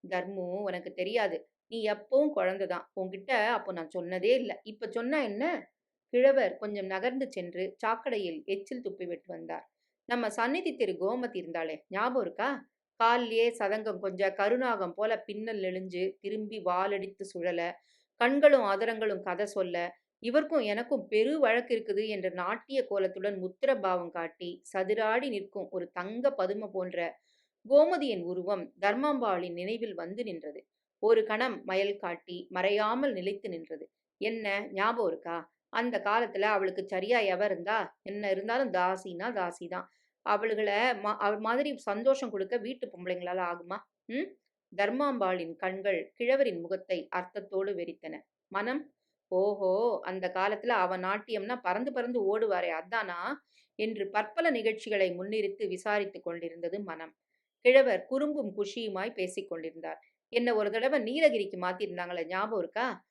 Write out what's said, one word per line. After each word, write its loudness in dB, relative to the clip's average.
"தர்மு, -2
உனக்கு -6
தெரியாது. -2
நீ -6
எப்பவும் 2
குழந்தைதான். -2
உன்கிட்ட -8
அப்போ 2
நான் -6
சொன்னதே 2
இல்ல. -2
இப்ப -10
சொன்னா 0
என்ன?" -4
கிழவர் 6
கொஞ்சம் -4
நகர்ந்து -2
சென்று -6
சாக்கடையில் -2
எச்சில் -6
துப்பிவிட்டு -8
வந்தார். -10
"நம்ம -2
சந்நிதி 0
தெரு 0
கோமதி -2
இருந்தாளே, -6
ஞாபகம் 0
இருக்கா? -4
கால்லயே 4
சதங்கம் -2
கொஞ்ச 0
கருநாகம் 2
போல 0
பின்னல் -8
நெளிஞ்சு, -4
திரும்பி -6
வாலடித்து -2
சுழல, -2
கண்களும் 8
அதரங்களும் 0
கதை -2
சொல்ல, -2
இவருக்கும் 2
எனக்கும் -2
பெரு 2
வழக்கு 4
இருக்குது" -2
என்ற -4
நாட்டிய -2
கோலத்துடன் 0
முத்திர 0
பாவம் 0
காட்டி -8
சதுராடி 2
நிற்கும் -6
ஒரு -6
தங்க -2
பதும -2
போன்ற -4
கோமதியின் 6
உருவம் -4
தர்மாம்பாளின் 2
நினைவில் -4
வந்து -8
நின்றது. -10
ஒரு 6
கணம் 0
மயல் 0
காட்டி -8
மறையாமல் 2
நிலைத்து -4
நின்றது. -10
"என்ன -2
ஞாபகம் 2
இருக்கா? -8
அந்த 0
காலத்துல 0
அவளுக்கு 2
சரியா 2
எவ 2
இருந்தா? -2
என்ன -4
இருந்தாலும் 0
தாசின்னா 0
தாசிதான். -4
அவளுகளை 2
மா-, -2
அவ 2
மாதிரி 0
சந்தோஷம் 0
கொடுக்க -2
வீட்டு -6
பொம்பளைங்களால -4
ஆகுமா? -6
ம்?" -4
தர்மாம்பாளின் 0
கண்கள் -2
கிழவரின் 2
முகத்தை -4
அர்த்தத்தோடு -4
வெறித்தன. -8
மனம், -4
"ஓஹோ, 2
அந்த -4
காலத்துல 0
அவ 4
நாட்டியம்னா -2
பறந்து 0
பறந்து -2
ஓடுவாரே, 2
அதானா?" -2
என்று -2
பற்பல 2
நிகழ்ச்சிகளை 2
முன்னிறுத்து -2
விசாரித்துக் -2
கொண்டிருந்தது -6
மனம். -10
கிழவர் 8
குறும்பும் 0
குஷியுமாய் -4
பேசிக் -4
கொண்டிருந்தார். -8
"என்ன 2
ஒரு 2
தடவை 2
நீலகிரிக்கு 2
மாத்திருந்தாங்களே, -4
ஞாபகம் -2
இருக்கா? -2